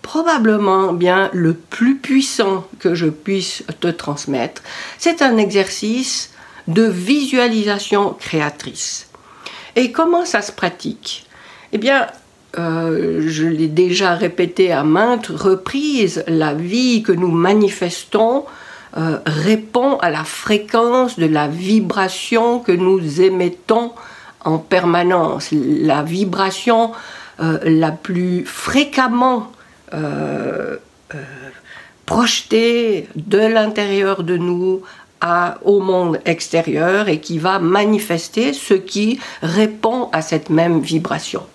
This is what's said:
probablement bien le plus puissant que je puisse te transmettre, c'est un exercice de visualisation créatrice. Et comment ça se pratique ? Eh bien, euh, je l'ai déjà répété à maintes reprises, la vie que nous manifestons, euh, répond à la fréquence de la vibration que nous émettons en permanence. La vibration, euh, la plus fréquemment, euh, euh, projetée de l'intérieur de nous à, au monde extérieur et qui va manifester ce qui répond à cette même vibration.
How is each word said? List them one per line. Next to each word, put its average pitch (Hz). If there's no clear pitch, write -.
probablement 214
bien 180
le 165
plus 240
puissant 233
que 175
je 170
puisse 180
te -
transmettre, 143
c'est 339
un 254
exercice 208
de 185
visualisation 214
créatrice. -
Et 247
comment 339
ça 233
se -
pratique ? -
Eh 214
bien, 254
euh, 165
je 156
l'ai 160
déjà 180
répété 175
à 143
maintes 220
reprises, 190
la 156
vie 220
que 208
nous 175
manifestons, 208
euh, 160
répond 214
à 175
la 151
fréquence 233
de 165
la 151
vibration 196
que 233
nous 180
émettons 185
en 160
permanence. 175
La 147
vibration, 196
euh, 160
la 160
plus 180
fréquemment, 254
euh, 147
euh, 151
projetée 226
de 196
l'intérieur 208
de 175
nous 180
à, 175
au 202
monde 185
extérieur 165
et 156
qui 165
va 185
manifester 208
ce -
qui 208
répond 214
à 160
cette 156
même 165
vibration. 160